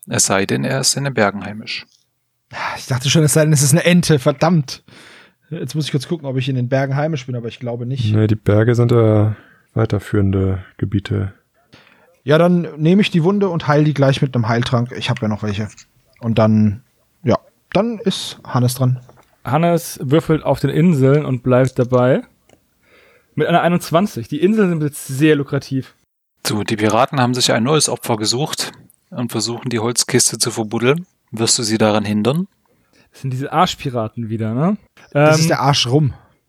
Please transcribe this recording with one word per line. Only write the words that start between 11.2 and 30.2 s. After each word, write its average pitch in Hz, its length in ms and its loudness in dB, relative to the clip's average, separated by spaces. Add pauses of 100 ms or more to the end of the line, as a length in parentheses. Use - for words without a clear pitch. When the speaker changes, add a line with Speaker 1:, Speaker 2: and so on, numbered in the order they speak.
Speaker 2:
Ja, 143 160 2
dann 175 380 2
nehme 170 260 4
ich - 80 -2
die 160 140 2
Wunde 196 240 2
und 170 180 -6
heil 147 160 4
die 151 120 2
gleich 135 280 2
mit 131 120 0
einem 113 120 0
Heiltrank. 120 500 -2
Ich - 140 -4
hab 120 100 -4
ja 107 80 -2
noch 107 140 -4
welche. 107 260 -4 (520)
Und 113 180 -2
dann, 110 460 4 (400)
ja, 113 140 2 (340)
dann 214 260 0
ist - 460 -6
Hannes 123 300 0
dran. 127 260 0 (440)
Speaker 4:
Hannes 165 560 0
würfelt 151 440 0
auf 139 160 0
den 139 100 0
Inseln 147 540 4
und 127 180 -4
bleibt 127 380 2
dabei. 127 420 2 (1120)
Mit 147 140 -2
einer 170 120 2
einundzwanzig. 170 680 0
Die 151 120 -8
Inseln 202 300 2
sind 160 140 -2
jetzt 143 240 -8
sehr 147 260 2
lukrativ. 135 640 -4 (500)
Speaker 1:
So, 107 160 -2
die 110 140 -6
Piraten 110 440 0
haben 123 140 2
sich 127 180 0
ein 117 120 0
neues 151 240 0
Opfer 120 280 -4
gesucht 117 560 -4 (380)
und 123 200 -6
versuchen, 113 380 -6
die 120 100 -2
Holzkiste 117 600 0